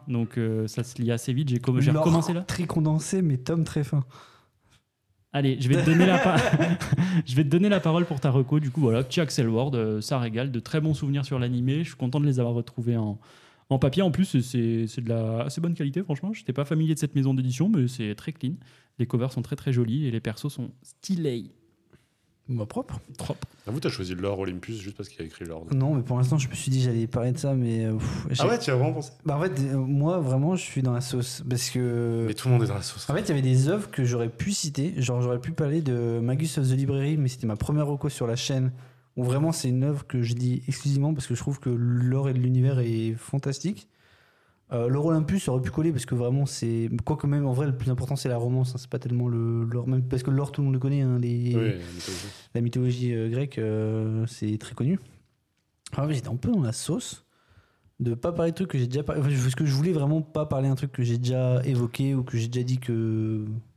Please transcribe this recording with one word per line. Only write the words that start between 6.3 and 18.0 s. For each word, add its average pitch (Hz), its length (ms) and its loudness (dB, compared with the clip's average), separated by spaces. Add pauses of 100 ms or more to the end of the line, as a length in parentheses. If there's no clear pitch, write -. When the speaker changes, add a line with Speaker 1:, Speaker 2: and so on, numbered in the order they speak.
Speaker 2:
<laughs> - 600 2
Speaker 1:
<laughs> 180 280 2
je 123 100 -4
vais 156 80 4
te 139 60 0
donner 170 200 4
la 196 100 4
parole 170 260 2
pour 147 140 -4
ta 143 120 2
reco. 135 280 2
Du 143 120 -2
coup, 151 100 -2
voilà, 120 220 4
petit 175 180 -2
Axel 135 280 0
Ward, 127 260 2
euh, 110 260 0
ça 131 180 -2
régale, 120 320 -2
de 120 80 -4
très 156 220 -2
bons 156 120 2
souvenirs 139 320 -2
sur 135 120 -2
l'animé. 123 460 0
Je 160 60 -6
suis - 80 -18
content 131 220 0
de 147 60 4
les 131 140 2
avoir 117 160 2
retrouvés 120 420 -2
en, 107 220 -2 (500)
en 135 100 4
papier. 143 220 2
En 185 100 4
plus, 180 140 2 (160)
c'est, 113 460 0
c'est 117 140 -8
de 113 80 -4
la 113 340 0
assez 143 180 -6
bonne 170 140 0
qualité, 143 280 -2
franchement. 185 300 -4
J'étais - 200 -6
pas 143 120 -2
familier 160 280 2
de 147 60 -4
cette 147 160 -2
maison 135 180 4
d'édition, 127 360 2
mais 143 180 4
c'est 107 280 -4